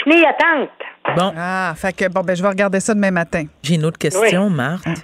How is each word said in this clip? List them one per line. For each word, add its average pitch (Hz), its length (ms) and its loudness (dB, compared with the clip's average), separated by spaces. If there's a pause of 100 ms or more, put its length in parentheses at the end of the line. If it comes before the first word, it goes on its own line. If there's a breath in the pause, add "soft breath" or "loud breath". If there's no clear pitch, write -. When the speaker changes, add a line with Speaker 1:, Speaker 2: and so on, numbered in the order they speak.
Speaker 1:
chenilles 320 220 6
à 269 80 2
tente. - 840 -2
Speaker 2:
Bon. 185 200 0
Speaker 3:
Ah, 180 400 -4
fait 190 200 -4
que, 190 120 0
bon, 185 140 -2
ben, 180 140 -2
je 175 60 -4
vais 202 60 2
regarder 196 320 0
ça 226 140 -2
demain 202 160 2
matin. 170 340 -2 (180)
Speaker 2:
J'ai 170 140 0
une 156 80 0
autre 156 140 -2
question, 190 500 2
Speaker 1:
Oui. 185 40 0
Speaker 2:
Marthe. 147 340 -2
Speaker 1:
Ah. 170 60 -4 (120)